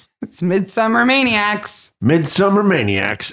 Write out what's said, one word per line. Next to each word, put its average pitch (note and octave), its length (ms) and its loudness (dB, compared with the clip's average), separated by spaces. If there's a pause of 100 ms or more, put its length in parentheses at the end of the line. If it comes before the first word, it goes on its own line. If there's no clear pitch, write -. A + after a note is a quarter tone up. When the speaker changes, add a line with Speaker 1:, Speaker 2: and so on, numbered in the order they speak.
Speaker 1:
<laughs> - 40 -20 (160)
It's - 160 -8
Midsummer A3 640 0
Maniacs. A3+ 840 0 (100)
Speaker 2:
Midsummer F#3 640 2
Maniacs, G#2 720 0